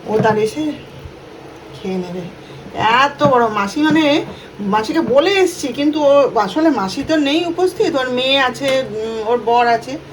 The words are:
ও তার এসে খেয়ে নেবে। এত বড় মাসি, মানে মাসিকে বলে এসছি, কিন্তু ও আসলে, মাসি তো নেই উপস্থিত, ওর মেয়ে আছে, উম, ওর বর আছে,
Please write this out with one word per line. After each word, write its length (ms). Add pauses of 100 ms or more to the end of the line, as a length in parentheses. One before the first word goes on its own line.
ও 120
তার 200
এসে 240 (1120)
খেয়ে 220
নেবে। 240 (580)
এত 460
বড় 240
মাসি, 340
মানে 420 (360)
মাসিকে 400
বলে 300
এসছি, 380
কিন্তু 340
ও 360
আসলে, 320
মাসি 380
তো 80
নেই 280
উপস্থিত, 520
ওর 140
মেয়ে 280
আছে, 520
উম, 380
ওর 100
বর 280
আছে, 260 (200)